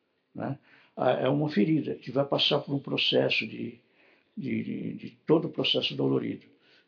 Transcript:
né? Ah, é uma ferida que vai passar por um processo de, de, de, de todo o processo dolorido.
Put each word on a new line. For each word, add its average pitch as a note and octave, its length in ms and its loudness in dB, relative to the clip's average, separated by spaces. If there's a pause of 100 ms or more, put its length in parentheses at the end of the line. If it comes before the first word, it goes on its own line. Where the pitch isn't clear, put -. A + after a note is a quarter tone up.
(340)
né? A#2+ 240 -6 (380)
Ah, B2+ 140 2
é B2+ 180 2
uma D3 200 2
ferida D#3+ 480 2
que - 160 -12
vai C#3 120 2
passar D3 360 2
por C#3+ 140 -6
um C#3+ 40 -2
processo C3 680 2
de, A#2 340 -10 (560)
de, A#2 260 -4
de, A#2 320 -6
de - 160 -12 (160)
todo D#3 220 4
o - 20 -4
processo - 440 0
dolorido. C3+ 520 0 (420)